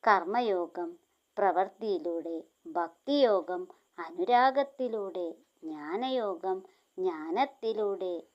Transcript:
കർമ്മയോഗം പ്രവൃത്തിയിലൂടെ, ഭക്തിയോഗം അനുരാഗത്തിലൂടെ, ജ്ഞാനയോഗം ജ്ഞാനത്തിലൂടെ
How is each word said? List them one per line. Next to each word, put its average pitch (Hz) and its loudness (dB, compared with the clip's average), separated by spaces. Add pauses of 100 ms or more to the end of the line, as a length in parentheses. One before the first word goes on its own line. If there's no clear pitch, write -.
കർമ്മയോഗം 185 2 (480)
പ്രവൃത്തിയിലൂടെ, 175 0 (320)
ഭക്തിയോഗം 180 2 (380)
അനുരാഗത്തിലൂടെ, 220 0 (340)
ജ്ഞാനയോഗം 185 -4 (400)
ജ്ഞാനത്തിലൂടെ 190 -2 (220)